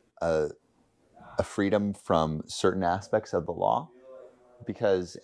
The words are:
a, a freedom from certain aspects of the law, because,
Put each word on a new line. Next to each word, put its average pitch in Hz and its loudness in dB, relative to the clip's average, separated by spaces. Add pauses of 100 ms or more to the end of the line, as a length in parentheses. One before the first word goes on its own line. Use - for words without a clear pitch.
(220)
a, 78 2 (920)
a 98 0
freedom 101 0
from 78 0
certain 92 0
aspects 95 -2
of 85 -2
the 85 -6
law, 107 0 (760)
because, 98 0